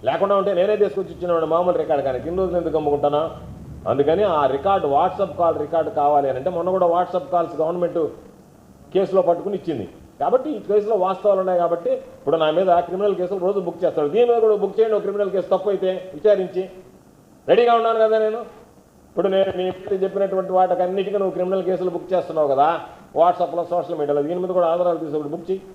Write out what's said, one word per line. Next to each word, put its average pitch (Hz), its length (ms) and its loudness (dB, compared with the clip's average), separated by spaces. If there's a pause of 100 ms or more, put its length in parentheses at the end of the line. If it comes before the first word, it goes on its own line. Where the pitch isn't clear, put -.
లేకుండా 180 320 0
ఉంటే 196 180 0
నేనే 190 220 2
తీసుకొచ్చి 196 340 0
ఇచ్చినవాడు 170 360 -2
మామూలు 170 320 2
రికార్డు. 151 260 0
కానీ 131 140 -2
ఇన్ని 160 200 -6
రోజులు 180 200 -2
ఎందుకు 160 200 -2
అమ్ముకుంటానా? 147 600 0 (500)
అందుకని 147 360 2
ఆ 156 220 2
రికార్డు, 151 420 2
WhatsApp 180 500 0
కాల్ 165 220 2
రికార్డు 151 300 -2
కావాలి 143 400 2
అని 131 80 -2
అంటే, 151 120 -4
మొన్న 175 200 -2
కూడా 185 180 2
WhatsApp 180 440 0
కాల్స్ 160 300 0
గవర్నమెంట్ 170 360 -2 (960)
కేసులో 185 280 2
పట్టుకుని 175 340 0
ఇచ్చింది. 123 340 -6 (300)
కాబట్టి 247 300 0
ఈ 233 100 -6
కేసులో 208 360 0
వాస్తవాలు 190 440 2
ఉన్నాయి. 185 200 0
కాబట్టి 170 320 0
ఇప్పుడు 165 460 -2
నా 156 140 2
మీద 185 160 2
క్రిమినల్ 180 480 2
కేసులు 180 240 -4
రోజు 196 200 0
బుక్ 175 240 -6
చేస్తాడు, 151 240 0
దీని 214 180 4
మీద 233 160 2
కూడా 214 140 4
బుక్ 196 240 -2
చేయండి, 220 160 4
ఒక 196 60 0
క్రిమినల్ 202 280 -2
కేసు 185 260 0
తప్పు 190 140 0
అయితే 185 440 -2
విచారించి 185 560 0 (800)
రెడీగా 233 260 6
ఉన్నాను 226 260 2
కదా 220 200 4
నేను. 214 180 0 (720)
ఇప్పుడు 180 180 -2
నేను 190 300 0
నీ 185 60 -4
మీద 185 400 -4
చెప్పినటువంటి 190 480 -2
వాటికి 180 300 2
అన్నిటికీ 190 360 -2
నువ్వు 190 140 0
క్రిమినల్ 185 320 -2
కేసులు 180 260 -2
బుక్ 175 240 -6
చేస్తున్నావు 160 340 0
కదా, 147 320 2 (380)
WhatsApp-లో, 175 520 2
సోషల్ 170 280 -4
మీడియాలో, 147 240 0
దీని 170 180 -4
మీద 180 100 -4
కూడా 180 180 2
ఆధారాలు 175 300 0
తీసుకొని 151 260 -4
బుక్ 160 280 -8
చేయి. 190 100 -4 (140)